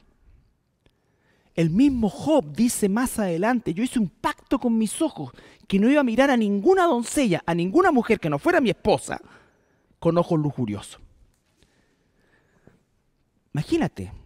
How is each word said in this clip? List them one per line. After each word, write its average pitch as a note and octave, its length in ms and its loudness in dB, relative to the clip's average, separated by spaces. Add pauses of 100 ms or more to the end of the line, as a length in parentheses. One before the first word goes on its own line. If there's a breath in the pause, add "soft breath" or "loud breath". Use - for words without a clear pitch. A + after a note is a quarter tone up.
(1600)
El E3 140 0
mismo A#3 400 2
Job B3 440 -2
dice A3 360 0
más A#3 280 -2
adelante, G3 560 -2
"Yo F#3+ 100 -4
hice B3+ 140 -4
un G#3 120 0
pacto - 500 -6
con A3+ 180 0
mis A3 240 -2
ojos, D#3 300 -6 (360 loud breath)
que G3 120 0
no G#3+ 100 4
iba D4 120 4
a - 20 2
mirar B3 260 2
a B3+ 80 2
ninguna A3 460 2
doncella, A#3+ 640 0
a E3+ 100 -2
ninguna G3+ 360 2
mujer A#3 280 2
que E3 100 -4
no C#3+ 100 -2
fuera E4+ 200 2
mi B3 100 2
esposa, - 520 -2 (760 soft breath)
con E3+ 180 0
ojos E3+ 200 0
lujuriosos". B2+ 600 -6 (2500 soft breath)
Imagínate D3+ 580 -4 (140)